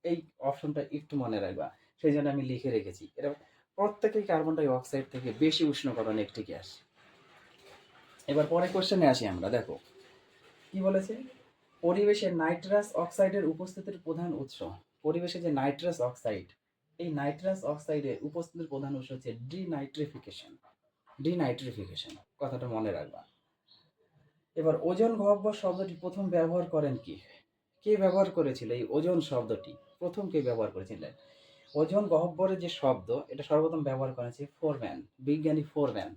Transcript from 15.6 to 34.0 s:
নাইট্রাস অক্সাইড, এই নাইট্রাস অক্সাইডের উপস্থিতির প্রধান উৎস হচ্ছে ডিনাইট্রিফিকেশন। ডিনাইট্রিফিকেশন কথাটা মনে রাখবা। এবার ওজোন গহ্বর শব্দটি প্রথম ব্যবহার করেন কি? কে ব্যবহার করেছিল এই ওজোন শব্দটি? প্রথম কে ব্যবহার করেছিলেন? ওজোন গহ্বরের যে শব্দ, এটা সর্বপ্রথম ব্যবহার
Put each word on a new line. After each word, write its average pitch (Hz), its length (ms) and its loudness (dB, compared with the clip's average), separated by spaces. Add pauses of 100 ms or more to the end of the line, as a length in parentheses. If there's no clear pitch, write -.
নাইট্রাস 143 400 0
অক্সাইড, 113 480 -4 (500)
এই 170 100 -6 (120)
নাইট্রাস 185 400 -2 (120)
অক্সাইডের 147 440 -2 (120)
উপস্থিতির 165 440 -8
প্রধান 139 240 -6
উৎস 131 160 -10
হচ্ছে 127 180 -8 (200)
ডিনাইট্রিফিকেশন। 151 1000 -8 (720)
ডিনাইট্রিফিকেশন 123 880 -2 (260)
কথাটা 127 280 -4
মনে 110 240 -2
রাখবা। - 280 -8 (1400)
এবার 156 220 4
ওজোন 196 300 4 (100)
গহ্বর 202 400 4
শব্দটি 180 380 -2
প্রথম 180 240 -4 (120)
ব্যবহার 165 380 2
করেন 147 200 2 (100)
কি? 80 100 -12 (720)
কে 208 80 4 (100)
ব্যবহার 190 280 6
করেছিল 127 380 0 (100)
এই 120 60 -2 (120)
ওজোন 170 220 4 (120)
শব্দটি? 113 420 -2 (260)
প্রথম 180 340 -4
কে 160 60 2 (100)
ব্যবহার 113 220 0
করেছিলেন? 95 420 -10 (640)
ওজোন 160 380 2
গহ্বরের 170 520 2
যে 170 60 -4 (100)
শব্দ, 107 280 2 (240)
এটা 147 100 -10
সর্বপ্রথম 160 460 2
ব্যবহার 131 300 -2